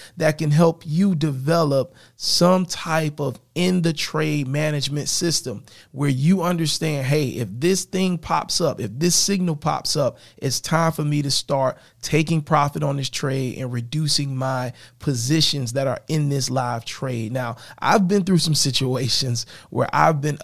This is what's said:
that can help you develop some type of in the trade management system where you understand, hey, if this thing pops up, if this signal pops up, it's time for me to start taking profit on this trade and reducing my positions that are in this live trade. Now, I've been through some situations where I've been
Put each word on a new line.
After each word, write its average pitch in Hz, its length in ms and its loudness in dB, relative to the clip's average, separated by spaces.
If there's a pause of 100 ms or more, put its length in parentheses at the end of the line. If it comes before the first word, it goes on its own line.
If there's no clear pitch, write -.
(180)
that 156 200 2
can 151 140 2
help 165 340 4
you 180 300 2
develop 143 760 0 (220)
some 180 480 2
type 160 540 -2
of 135 220 -6 (160)
in 180 260 2
the 165 100 2
trade 151 540 -2
management 143 640 -2
system 151 560 -2 (260)
where 143 180 -2
you 151 340 4
understand, 160 640 -2
hey, 147 240 2
if 107 200 -4
this 170 340 0
thing 185 340 -2
pops - 420 -2
up, 160 200 0
if 107 140 -4
this 170 220 2
signal 180 400 0
pops 147 400 -2
up, 131 220 0 (180)
it's - 240 -4
time 165 320 2
for 160 120 -4
me 147 180 0
to 139 80 -2
start 135 480 0 (240)
taking 160 380 0
profit 147 440 0
on 139 120 -2
this 135 140 -6
trade 135 480 -4
and 127 140 -8
reducing 139 640 -2
my 127 360 -2 (280)
positions 139 720 0
that 135 160 0
are 123 180 -4
in 151 220 0
this 139 220 -2
live 123 340 -2
trade. 117 480 -6
Now, 123 240 -6 (240)
I've 185 260 4
been 196 180 2
through 180 140 4
some 156 160 2
situations 127 920 0 (240)
where - 220 0
I've 151 280 4
been 147 240 -2